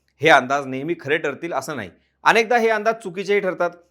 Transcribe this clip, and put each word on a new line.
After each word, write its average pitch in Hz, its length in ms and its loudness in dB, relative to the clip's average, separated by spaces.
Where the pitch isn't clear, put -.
हे 147 80 2
अंदाज 139 380 4
नेहमी 135 340 -6
खरे 139 180 -2
ठरतील 160 340 -8
असं 139 240 -6
नाही, 98 140 -10
अनेकदा 226 340 4
हे 226 100 2
अंदाज 220 280 0
चुकीचेही 196 440 -4
ठरतात 175 300 -2